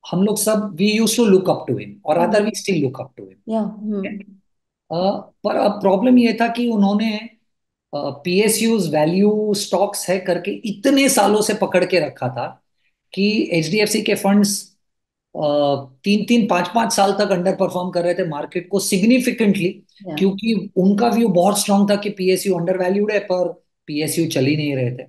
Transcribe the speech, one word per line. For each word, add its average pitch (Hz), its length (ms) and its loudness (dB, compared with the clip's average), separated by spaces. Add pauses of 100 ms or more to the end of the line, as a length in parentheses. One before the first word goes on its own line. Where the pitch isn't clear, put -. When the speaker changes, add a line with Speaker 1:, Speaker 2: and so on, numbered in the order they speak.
(100)
Speaker 1:
हम 180 120 0
लोग 208 140 0
सब, 202 400 -2
we 208 160 2
used 220 200 0
to 240 120 2
look 190 200 4
up 127 260 -2
to 110 60 -2
him 101 120 -10 (160)
और 151 140 0
Speaker 2:
हम्म। 175 120 2
Speaker 1:
rather 208 180 2
we - 120 -8
still 185 180 -2
look 135 220 -4
up - 180 -16
to - 20 -18
him। 95 180 -20 (100)
Speaker 2:
या, 220 100 -2
हम्म। 202 440 -6 (880)
Speaker 1:
अ, 185 400 -2 (120)
पर 214 120 -2
अब 208 160 2
प्रॉब्लम 202 460 4
ये 233 160 4
था 233 140 0
कि 233 220 -2
उन्होंने, 208 480 0 (760)
अ, 143 320 -8
पीएसयूज़ 208 640 2
value 202 640 2
stocks 196 560 -2
है 190 100 0
करके 175 320 -4
इतने 269 580 0
सालों 208 320 4
से 208 120 0
पकड़ 185 320 0
के 180 140 0
रखा 135 280 -4
था - 360 -10 (500)
कि 208 380 0
एचडीएफ़सी 170 500 0
के 208 140 0
funds, 202 580 0 (600)
अ, 147 400 0 (280)
तीन-तीन, 214 440 2
पांच-पांच 202 460 0
साल 196 200 2
तक 196 180 0
अंडर 180 240 0
परफॉर्म 180 340 -4
कर 170 140 -2
रहे 175 100 0
थे 180 140 -2
market 156 420 -8
को 196 100 -2
significantly, 208 1040 2 (240)
Speaker 2:
या। 160 80 -10
Speaker 1:
क्योंकि 190 600 -2
उनका 202 320 4
view 233 200 2
बहुत 185 320 2
strong 202 320 2
था 202 40 4
कि 202 140 -4
पीएसयू 185 460 0
अंडरवैल्यूड 185 560 0
है, 208 80 0
पर 180 440 -4 (240)
पीएसयू 156 400 -2
चल 135 180 0
ही 147 120 0
नहीं 147 180 -2
रहे 127 160 -2
थे। 131 180 -10